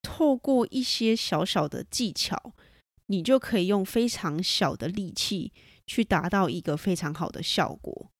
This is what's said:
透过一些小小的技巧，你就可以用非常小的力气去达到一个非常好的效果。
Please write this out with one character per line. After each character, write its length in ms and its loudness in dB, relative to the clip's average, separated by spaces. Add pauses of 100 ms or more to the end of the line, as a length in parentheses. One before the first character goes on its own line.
透 340 4
过 340 4
一 120 -2
些 320 2
小 300 0
小 240 0
的 200 -6
技 240 -2
巧， 400 -4 (540)
你 160 0
就 160 6
可 220 0
以 80 2
用 160 2
非 240 0
常 340 -4
小 320 0
的 140 -6
力 240 -6
气 400 -4 (340)
去 180 0
达 240 2
到 220 4
一 100 -4
个 160 -2
非 200 0
常 180 -4
好 160 -4
的 100 -12
效 400 0
果。 400 -12